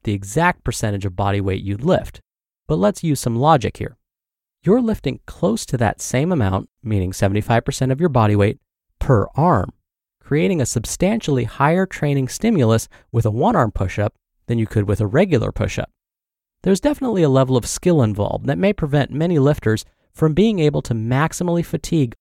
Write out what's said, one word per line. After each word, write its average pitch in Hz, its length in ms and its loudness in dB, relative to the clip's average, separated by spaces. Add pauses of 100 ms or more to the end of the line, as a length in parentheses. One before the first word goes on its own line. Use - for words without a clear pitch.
the 107 80 -2
exact 107 500 -2
percentage 104 420 -4
of 92 120 -4
body 101 240 0
weight 95 240 -4
you'd 101 180 -6
lift, - 380 0 (500)
but 156 80 0
let's 202 240 0
use 151 160 0
some 117 160 -2
logic 139 440 2
here. - 180 -10 (640)
You're 220 180 2
lifting 208 460 -4
close - 400 -4
to 135 120 -4
that 113 220 0
same 147 300 -2
amount, 104 380 0 (160)
meaning 98 280 -2
seventy-five 107 520 0
percent 131 260 -2
of 135 80 0
your 170 100 0
body 107 280 4
weight, 101 240 2 (400)
per 120 340 2
arm, 143 380 2 (480)
creating 165 400 0
a 117 60 0
substantially 143 760 -2
higher 156 420 0
training 139 440 -2
stimulus 123 600 0 (220)
with 113 160 0
a 107 60 2
one-arm 147 400 0
push-up 101 420 -4 (320)
than 120 100 -2
you 110 120 0
could 104 180 0
with 101 140 -2
a 107 80 0
regular 131 420 2
push-up. - 400 -6 (720)
There's 190 160 2
definitely 254 460 0
a 143 40 4
level 131 280 4
of 110 100 0
skill 170 360 0
involved 104 440 -2
that 143 100 -2
may 190 160 2
prevent 143 380 0
many 151 300 0
lifters 131 440 2 (280)
from 160 200 0
being 196 280 2
able 147 220 2
to 120 120 -4
maximally 156 720 0
fatigue 151 560 -2